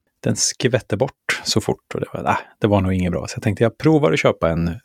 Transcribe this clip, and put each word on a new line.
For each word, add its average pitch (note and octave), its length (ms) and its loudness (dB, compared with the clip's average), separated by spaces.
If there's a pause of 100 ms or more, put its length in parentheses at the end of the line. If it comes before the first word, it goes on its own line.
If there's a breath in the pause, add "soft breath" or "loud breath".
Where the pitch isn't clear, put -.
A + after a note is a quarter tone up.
(220)
den D3 160 -2
skvätte - 600 -2
bort - 480 -4
så - 160 0
fort. - 340 -6
Och - 60 -4
det - 120 -4
var, - 180 -8
ah, - 80 2 (220 loud breath)
det A2+ 60 0
var G2+ 140 4
nog F#2 120 0
inget F2+ 200 0
bra. - 160 -4
Så - 80 -10
jag - 60 -8
tänkte, G#2+ 220 0
jag A2+ 140 -2
provar D#3 340 4
att D3 80 0
köpa F#2+ 300 2
en E2 200 0 (140)